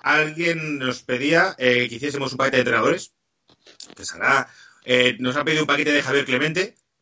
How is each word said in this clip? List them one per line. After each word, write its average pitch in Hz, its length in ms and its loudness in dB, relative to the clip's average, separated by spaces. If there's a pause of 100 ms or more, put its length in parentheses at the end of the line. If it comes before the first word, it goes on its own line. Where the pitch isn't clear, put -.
alguien 156 760 -2
nos 127 240 -6
pedía, 156 560 0
eh, 123 280 2
que 120 80 -10
hiciésemos 135 380 -6
un 127 40 -10
paquete 131 200 2
de 127 60 4
entrenadores. 123 500 0 (840)
Que 95 80 -18
será, 123 460 0 (340)
eh, 123 360 4
nos 127 180 -2
ha 147 80 -2
pedido 156 180 0
un 143 40 -4
paquete 147 260 0
de 147 80 2
Javier 135 240 0
Clemente, 160 500 -2 (260)